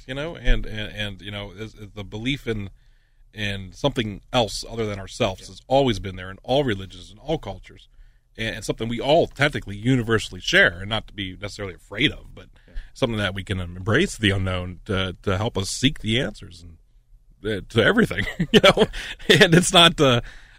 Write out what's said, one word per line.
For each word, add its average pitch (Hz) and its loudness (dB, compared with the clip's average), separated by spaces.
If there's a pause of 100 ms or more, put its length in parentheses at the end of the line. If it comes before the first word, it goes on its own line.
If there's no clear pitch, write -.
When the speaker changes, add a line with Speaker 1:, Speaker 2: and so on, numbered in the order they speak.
Speaker 1:
You 131 -10
know, 151 -8
and, 110 4
and, 107 -8
and, 101 -8
you 101 -12
know, 101 -10
is, 107 -14
is 107 -18
the 104 -10
belief 113 -6
in, 104 -4 (640)
in 98 -8
something 110 -4 (100)
else 117 0
other 113 -6
than 101 -6
ourselves 95 -4
Speaker 2:
Yeah. - -18
Speaker 1:
has - -20
always 127 4
been 92 -10
there 92 -12
in 95 -16
all 139 2
religions, 95 -6
in 101 -20
all 160 -4
cultures, - -14 (480)
and, 107 -6
and 104 -12
something - -4
we 117 -4
all 143 4
technically 107 -4
universally 110 0
share, 135 2
and 98 -10
not 107 -6
to - -20
be 95 -10
necessarily 98 -10
afraid 113 -4
of, - -16
but - -20 (180)
Speaker 2:
Yeah. - -20 (200)
Speaker 1:
something 117 -2
that 104 -2
we 98 -8
can 92 -4
embrace 92 0
the 101 4
unknown 92 -2
to, 95 -2
to 95 0
help 107 -4
us 98 -4
seek - 0
the 110 0
answers 90 -10
and, 82 -20 (680)
uh, 104 -4
to - 2
everything, 185 2 (120)
<laughs> 165 -2
you 220 8
know? 196 6 (400)
And 180 8
it's 180 6
not, 170 6
uh, 127 6 (360)